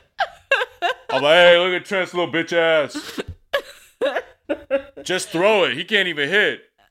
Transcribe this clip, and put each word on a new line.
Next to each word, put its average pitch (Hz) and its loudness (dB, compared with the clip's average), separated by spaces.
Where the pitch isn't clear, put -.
I'm 135 -2
like, 147 4
"Hey, 175 8
look 180 0
at - -14
Trent's 185 -4
little 170 -2
bitch 165 -4
ass. 165 0
Just 170 -6
throw 190 2
it. 123 0
He 175 -8
can't 196 0
even 147 -4
hit." 175 0